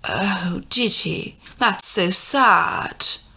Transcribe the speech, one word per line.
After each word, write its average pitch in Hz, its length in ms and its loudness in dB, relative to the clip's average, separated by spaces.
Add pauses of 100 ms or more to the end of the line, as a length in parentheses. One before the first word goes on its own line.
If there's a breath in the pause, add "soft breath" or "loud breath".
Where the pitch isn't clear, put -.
Oh, 180 640 -2
did 233 240 0
he? - 440 -4 (220 loud breath)
That's 214 280 0
so 180 240 2
sad. 185 960 2 (300)